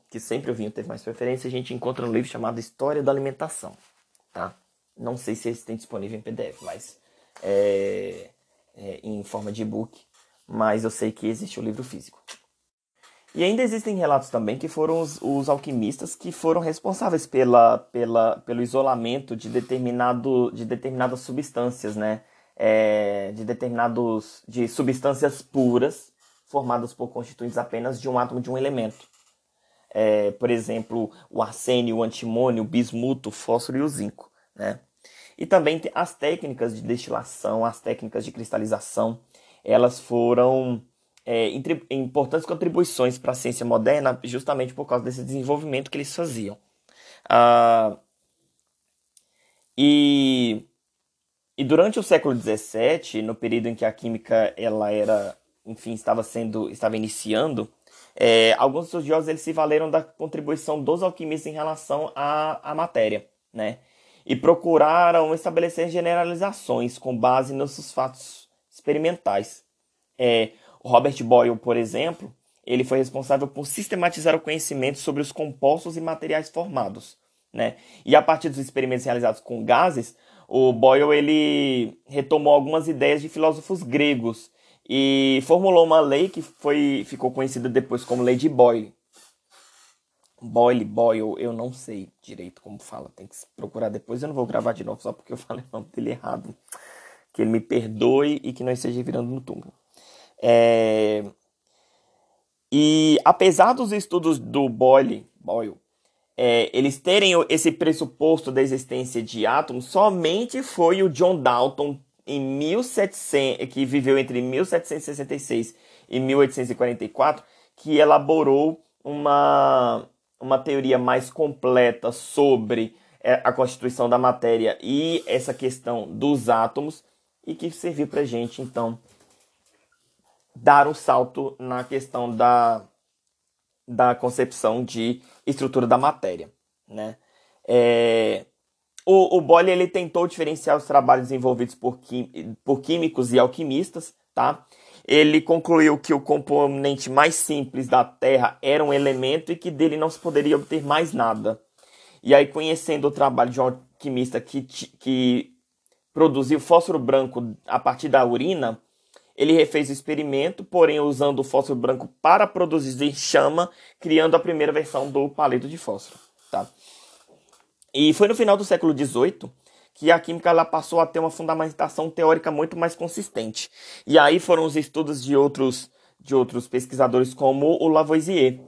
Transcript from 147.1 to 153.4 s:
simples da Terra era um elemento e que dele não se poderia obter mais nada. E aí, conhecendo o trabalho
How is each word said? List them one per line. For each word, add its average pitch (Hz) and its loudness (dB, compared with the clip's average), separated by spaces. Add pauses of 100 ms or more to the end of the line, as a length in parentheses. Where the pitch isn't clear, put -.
simples 131 -4
da 123 4
Terra 127 0
era 143 2
um 143 0
elemento 139 0
e 175 -4
que 180 -10
dele 151 0
não 160 0
se - -10
poderia 147 2
obter 151 -4
mais 147 0
nada. 110 -2 (640)
E 135 6
aí, 139 8
conhecendo 156 -2
o - 0
trabalho 127 2